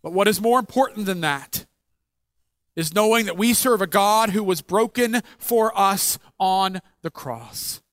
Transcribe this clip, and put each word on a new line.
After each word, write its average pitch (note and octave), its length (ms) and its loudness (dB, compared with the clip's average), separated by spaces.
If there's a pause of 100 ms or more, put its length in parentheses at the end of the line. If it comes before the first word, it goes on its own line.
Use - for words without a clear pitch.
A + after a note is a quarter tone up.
But D#3+ 120 -12
what G3 160 2
is F#3+ 120 0
more A#3+ 200 2
important B3 460 -2
than F#3 160 -4
that C#3+ 440 -4 (1080)
is E3 180 -6
knowing A3 320 2
that F3 100 -6
we A3+ 160 2
serve A3+ 300 2
a F#3+ 60 -2
God G#3 420 2
who G#3 140 -2
was F#3 180 -2
broken A3+ 600 0 (160)
for A3 380 0
us G3 440 0 (180)
on F#3+ 420 0 (220)
the D#3+ 80 -8
cross - 720 -12 (100)